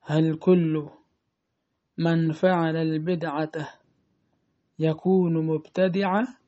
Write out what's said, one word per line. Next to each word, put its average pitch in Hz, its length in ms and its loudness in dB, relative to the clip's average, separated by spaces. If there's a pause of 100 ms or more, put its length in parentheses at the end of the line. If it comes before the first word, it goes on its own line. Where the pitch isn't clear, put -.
"هل 156 380 0
كل 160 500 2 (1080)
من 165 340 0
فعل 165 440 0
البدعة 160 920 -4 (1080)
يكون 160 680 2
مبتدعا؟" 185 800 0 (220)